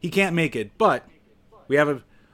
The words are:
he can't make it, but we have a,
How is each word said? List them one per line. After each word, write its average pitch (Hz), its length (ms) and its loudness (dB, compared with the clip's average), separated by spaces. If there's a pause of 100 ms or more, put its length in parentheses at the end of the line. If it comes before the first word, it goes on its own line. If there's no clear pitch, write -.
he 180 100 -6
can't 190 260 0
make 160 180 0
it, 110 220 -8
but 220 320 0 (580)
we 135 100 0
have 147 120 4
a, 139 140 -6 (320)